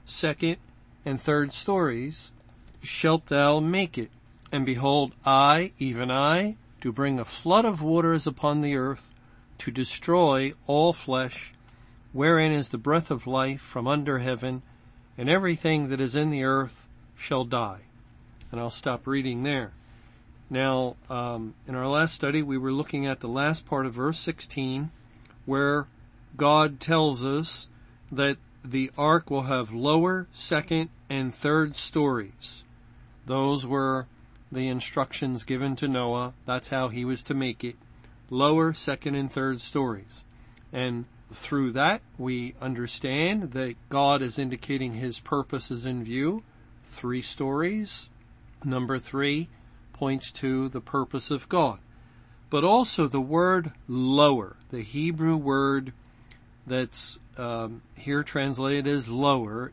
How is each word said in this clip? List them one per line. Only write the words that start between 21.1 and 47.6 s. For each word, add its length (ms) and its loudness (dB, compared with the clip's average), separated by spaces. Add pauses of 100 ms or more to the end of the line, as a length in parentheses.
in 80 -6
our 100 -4
last 260 2
study, 300 0
we 160 -2
were 140 -2
looking 340 -2
at 140 -4
the 80 -8
last 360 -2
part 220 -2
of 60 -6
verse 260 -2
sixteen, 720 -6 (540)
where 420 0 (500)
God 440 4
tells 440 2
us 440 -4 (420)
that 280 0 (260)
the 340 -2
ark 320 4
will 120 0
have 300 -2
lower, 600 2
second, 560 -2 (200)
and 240 -4
third 440 0
stories. 880 -2 (640)
Those 380 0
were 440 0 (420)
the 160 -4
instructions 800 -4
given 320 -2
to 100 -4
Noah. 480 -2 (120)
That's 220 -4
how 200 0
he 160 -6
was 200 -4
to 100 -4
make 280 -4
it. 140 -8 (540)
Lower, 420 4
second, 420 -4
and 160 -2
third 300 -2
stories. 640 -4 (480)
And 320 -4 (240)
through 440 -2
that, 280 2 (160)
we 460 -4
understand 880 -2
that 240 -4 (140)
God 320 4
is 160 -4
indicating 560 -4
his 260 -6
purposes 640 -4
in 180 -4
view. 400 -4 (400)
Three 380 -6
stories. 880 -4 (560)